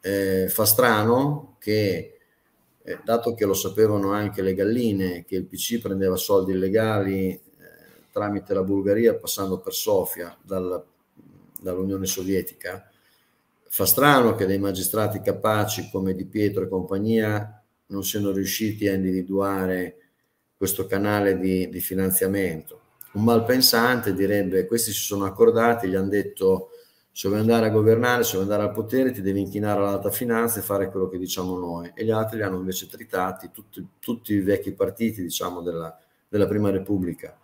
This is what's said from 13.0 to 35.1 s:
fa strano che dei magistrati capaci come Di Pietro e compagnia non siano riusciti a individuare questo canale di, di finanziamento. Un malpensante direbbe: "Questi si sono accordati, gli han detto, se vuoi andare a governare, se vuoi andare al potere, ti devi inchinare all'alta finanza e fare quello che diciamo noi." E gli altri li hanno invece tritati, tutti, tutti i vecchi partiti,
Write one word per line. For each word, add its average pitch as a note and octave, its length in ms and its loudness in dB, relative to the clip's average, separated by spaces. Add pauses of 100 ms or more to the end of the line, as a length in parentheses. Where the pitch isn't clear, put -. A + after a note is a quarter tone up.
fa - 180 0
strano C3 480 6
che G#2 120 0
dei G2 120 0
magistrati G2 640 -2
capaci G#2 680 -2
come F#2+ 280 -2
Di F#2 80 -8
Pietro G2 400 -2
e F2+ 40 -8
compagnia G#2+ 960 -2 (240)
non G2 160 -8
siano G2+ 300 -2
riusciti G2+ 560 -2
a G2 60 0
individuare F#2 1040 -2 (580)
questo F#2+ 300 -4
canale G2 520 2
di, F#2 300 0
di F2+ 120 -8
finanziamento. F#2+ 1000 -2 (320)
Un G#2 120 0
malpensante A#2 880 4
direbbe: F#2+ 500 2
"Questi A#2 260 0
si - 120 -4
sono G2+ 240 -2
accordati, A2+ 600 4
gli F#2 80 0
han F#2+ 140 0
detto, F#2+ 600 0 (420)
se - 160 -4
vuoi G#2 120 0
andare A2+ 260 4
a - 20 4
governare, A2+ 560 4
se F#2+ 140 -2
vuoi F#2+ 60 0
andare G#2 180 0
al G#2 100 -2
potere, B2+ 380 0
ti A#2+ 100 -8
devi G2 200 0
inchinare G2+ 400 -2
all'alta G2 300 0
finanza A#2 500 0
e - 20 -8
fare G2 280 0
quello F#2 200 -2
che F#2 80 -8
diciamo F2+ 400 -4
noi." F2 360 -8
E A2 120 -6
gli A2 40 0
altri A2 280 0
li G#2+ 40 -2
hanno F#2+ 140 -4
invece F#2 300 -6
tritati, F#2 640 -6
tutti, - 360 -16 (120)
tutti A#2 340 -6
i G2+ 80 2
vecchi F#2+ 320 0
partiti, G2 480 -2